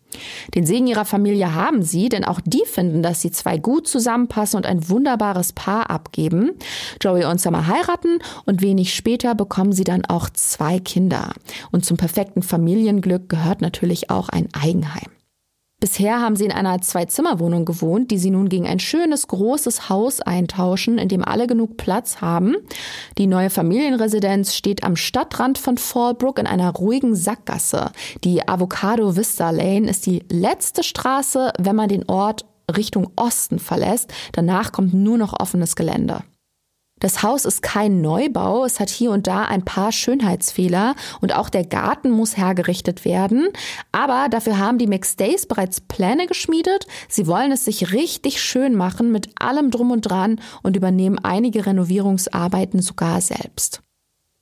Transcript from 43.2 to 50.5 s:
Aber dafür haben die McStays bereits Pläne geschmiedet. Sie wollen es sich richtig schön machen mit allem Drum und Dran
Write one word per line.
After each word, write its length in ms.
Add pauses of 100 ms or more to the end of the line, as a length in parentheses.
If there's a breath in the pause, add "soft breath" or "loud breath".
Aber 400
dafür 280
haben 200
die 80
McStays 600
bereits 340
Pläne 480
geschmiedet. 580 (220 loud breath)
Sie 180
wollen 240
es 140
sich 280
richtig 480
schön 360
machen 340
mit 200 (100)
allem 320
Drum 180
und 120
Dran 380 (220 loud breath)